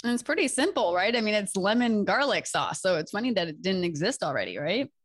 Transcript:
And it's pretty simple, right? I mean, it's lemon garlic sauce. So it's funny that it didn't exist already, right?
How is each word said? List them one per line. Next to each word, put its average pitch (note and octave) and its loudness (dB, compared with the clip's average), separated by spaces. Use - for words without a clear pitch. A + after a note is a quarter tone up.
And A#3+ 0
it's A#3+ -2
pretty D#4 0
simple, C4 0
right? G3 2
I A#3+ 2
mean, G#3+ 0
it's G3+ -2
lemon G#3+ 2
garlic G#3+ 2
sauce. D3+ -2
So F#3 2
it's D#3 -4
funny A#3 -2
that E3+ 0
it D#3 -10
didn't F#3 0
exist F3 -2
already, G#2 -2
right? F3+ -2